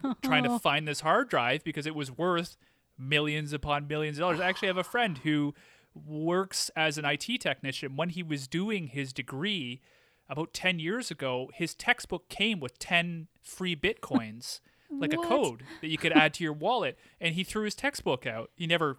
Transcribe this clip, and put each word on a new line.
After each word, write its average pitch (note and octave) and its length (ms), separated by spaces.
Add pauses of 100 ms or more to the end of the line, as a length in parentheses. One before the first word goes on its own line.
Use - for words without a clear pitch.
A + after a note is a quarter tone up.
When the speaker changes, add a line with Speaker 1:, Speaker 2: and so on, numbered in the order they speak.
(220)
Speaker 1:
trying B3+ 220
to A#3+ 160
find D3+ 280
this D3 120
hard G#3+ 300
drive C3 340
because D3+ 240
it D#3 80
was C#3+ 160
worth E3+ 460 (420)
millions D3+ 520
upon D3 360
millions D3+ 300
of D3+ 40
dollars. E3+ 180
I F3+ 80
actually F#3 220
have F3+ 80
a F#3 60
friend G#3+ 400
who D3 300 (400)
works D#3+ 840
as D#3 220
an D3 80
I D3 100
T A#3 220
technician. C#3 580
When E3 140
he F3 140
was C#3+ 240
doing F#3 400
his C3+ 240
degree C3+ 680 (480)
about D3+ 240
ten F3+ 260
years G3 320
ago, B2+ 420
his E3+ 220
textbook - 540
came G3+ 320
with B2 180
ten E3+ 480 (160)
free F3+ 320
Bitcoins, F3+ 840 (160)
Speaker 2:
<laughs> - 120
Speaker 1:
like D4 240
a D#4+ 40
Speaker 2:
What? E4+ 100
Speaker 1:
code G#3+ 360 (180)
that D#3+ 80
you D#3 80
could E3 160
add D#3 220
to - 100
your D3+ 80
wallet. D#3+ 440 (220)
And E3 160
he F#3 80
threw G#3+ 220
his G#3 100
textbook F#3+ 500
out. A2+ 300
He F3 100
never D#3+ 340